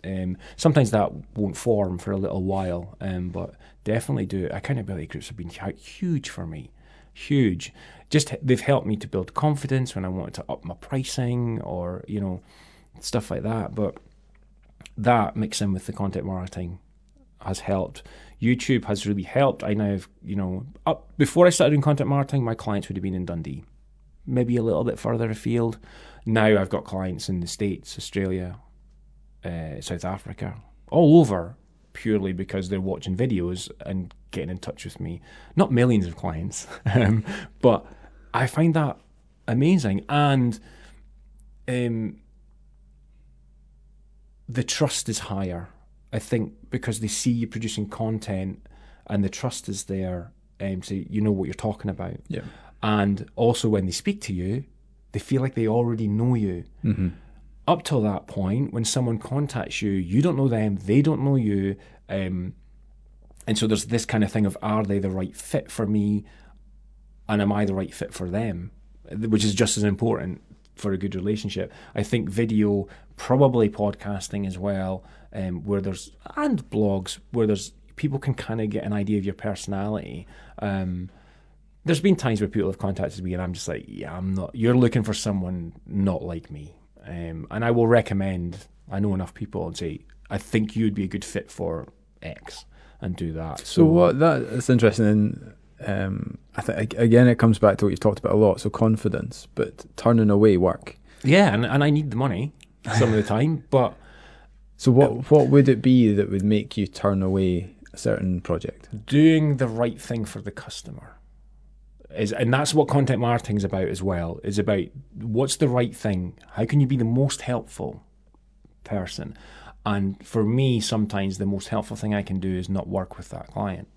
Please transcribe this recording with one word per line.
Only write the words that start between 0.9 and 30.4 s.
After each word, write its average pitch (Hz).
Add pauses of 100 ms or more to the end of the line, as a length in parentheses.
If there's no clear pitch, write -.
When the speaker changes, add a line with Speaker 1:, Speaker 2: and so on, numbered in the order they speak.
Speaker 1:
that 104 (260)
won't 98
form 101
for 101
a 98
little 95
while, 92
um, 90
but 87 (300)
definitely 113
do. 95
Accountability 98
groups -
have -
been 85
hu-, 98
huge -
for 87
me, 80 (420)
huge. 117 (360)
Just 151
h-, -
they've 127
helped 139
me 107
to 107
build 92
confidence 135
when 95
I 92
wanted 92
to -
up -
my 87
pricing 123
or, 90
you 104
know, 92 (580)
stuff -
like -
that. 110
But 104 (1000)
that 110
mixed 107
in 101
with 92
the 107
content 95
marketing 90 (640)
has 95
helped. - (360)
YouTube 123
has 104
really 101
helped. 131
I 104
now 104
have, 95 (140)
you 98
know, 95 (220)
up, -
before 170
I -
started 156
doing 143
content 143
marketing, 139
my 113
clients 101
would 98
have 92
been 95
in 90
Dundee, 80 (600)
maybe 123
a 117
little 110
bit -
further 117
afield. 117 (460)
Now 110 (140)
I've 95
got -
clients 92
in 92
the 85
States, -
Australia, 92 (840)
uh, 82
South 87
Africa, 95 (340)